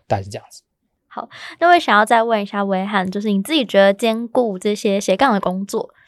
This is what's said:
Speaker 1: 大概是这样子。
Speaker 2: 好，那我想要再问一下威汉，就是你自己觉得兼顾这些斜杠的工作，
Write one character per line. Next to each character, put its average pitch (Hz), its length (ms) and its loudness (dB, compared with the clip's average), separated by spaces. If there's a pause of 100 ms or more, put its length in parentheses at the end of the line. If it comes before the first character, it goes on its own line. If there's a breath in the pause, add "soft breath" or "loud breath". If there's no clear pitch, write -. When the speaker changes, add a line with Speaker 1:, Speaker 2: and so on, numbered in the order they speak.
Speaker 1:
大 107 120 -2
概 98 40 -8
是 95 60 -14
这 104 100 -12
样 - 120 -18
子。 - 120 -20 (460)
Speaker 2:
好， - 200 -14 (320 loud breath)
那 339 80 4
我 349 100 6
想 233 200 2
要 214 80 6
再 233 160 2
问 226 200 0
一 208 40 -6
下 202 180 -4
威 190 220 -2
汉， 190 240 -4
就 202 100 -6
是 214 100 -2
你 196 120 2
自 269 100 -6
己 285 140 0
觉 196 120 0
得 196 140 6
兼 226 360 -4
顾 220 300 -2
这 208 160 -2
些 196 240 -2
斜 196 160 0
杠 247 200 2
的 202 40 0
工 190 280 -4
作， - 240 -6 (180 soft breath)